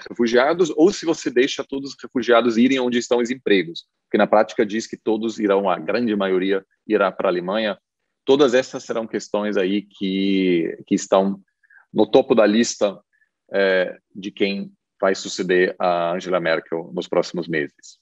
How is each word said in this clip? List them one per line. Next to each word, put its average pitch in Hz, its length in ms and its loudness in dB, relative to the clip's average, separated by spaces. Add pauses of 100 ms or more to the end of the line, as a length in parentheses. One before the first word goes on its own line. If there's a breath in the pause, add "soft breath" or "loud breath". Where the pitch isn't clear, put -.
refugiados 131 680 2
ou 165 160 4
se - 140 -8
você 160 240 -4
deixa 131 340 0
todos 139 280 -10
os - 100 -20
refugiados 117 560 2
irem 131 220 4
onde 123 180 0
estão 120 220 0
os 117 100 -2
empregos, 98 560 -2 (240)
que - 80 0
na 104 80 4
prática 110 400 2
diz 107 220 -6
que - 100 -14
todos 110 400 -4
irão, 98 320 2
a 85 80 0
grande 107 380 -2
maioria 95 500 0 (220)
irá 101 240 2
pra 98 160 -4
Alemanha, 92 500 -2 (460)
todas 135 300 4
essas 131 300 -2
serão 113 220 -6
questões 104 520 -4
aí 98 240 0
que, 95 960 -2 (100)
que 101 80 0
estão 98 460 0 (520 soft breath)
no 104 140 2
topo 135 260 4
da 117 120 6
lista, 104 520 0 (540)
é, 95 460 0 (180)
de 101 160 -12
quem 98 400 -4 (280)
vai 98 140 2
suceder 92 640 0
a 87 360 -2
Angela 90 260 -4
Merkel 82 540 -4
nos 87 140 -8
próximos 85 420 -4
meses. - 520 -8